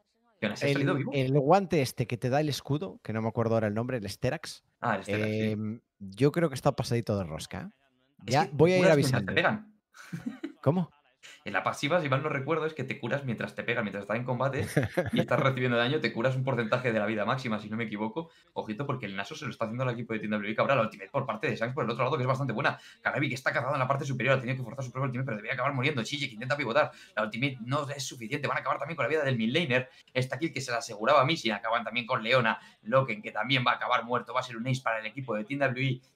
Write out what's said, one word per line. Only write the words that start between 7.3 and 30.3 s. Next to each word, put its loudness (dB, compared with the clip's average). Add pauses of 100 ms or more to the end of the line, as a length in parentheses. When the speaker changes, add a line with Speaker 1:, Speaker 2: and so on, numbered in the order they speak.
Speaker 2:
¿eh? -20 (400)
Speaker 1:
Es -4
Speaker 2:
Ya 4
Speaker 1:
que -6
te -8
Speaker 2:
voy 8
a 6
ir 6
Speaker 1:
curas 8
mientras 4
te -4
Speaker 2:
avisando. -2
Speaker 1:
pegan. 0 (320)
<laughs> -10
Speaker 2:
¿Cómo? 2 (560)
Speaker 1:
En -4
la 2
pasiva, 2
si -2
mal 2
no -2
recuerdo, 0
es -6
que -4
te -6
curas -4
mientras -4
te -8
pegan, 0
mientras -4
estás -2
en -4
combate 0 (460)
y 2
estás 2
Speaker 2:
<laughs> -
Speaker 1:
recibiendo 2
daño, 2
te 0
curas 0
un 0
porcentaje 0
de 2
la 2
vida 0
máxima, -2
si -10
no -4
me -2
equivoco. -4 (220)
Ojito, -6
porque -4
el -8
Naso -6
se -10
lo -6
está -6
haciendo -2
al 0
equipo -6
de -2
Team -4
W -2
W 0
E -8
Cabral. 4
La 4
ultimate -8
por -2
parte -2
de 0
Shanks -2
por -2
el 0
otro 0
lado, 0
que 0
es 0
bastante 0
buena. 0 (220)
Kanabi, 0
que -4
está -2
cazado 0
en 0
la 2
parte 0
superior, 2
ha 0
tenido -2
que -6
forzar -8
su -10
propio -2
ultimate, -4
pero -4
debía -6
acabar 0
muriendo. 0
Chichi, -6
que -16
intenta -2
pivotar. 2 (240)
La 2
ultimate -2
no -2
es -8
suficiente, -6
van -2
a -6
acabar -2
también -6
con 0
la 0
vida 2
del 2
mid 2
laner. 2 (240)
Esta -2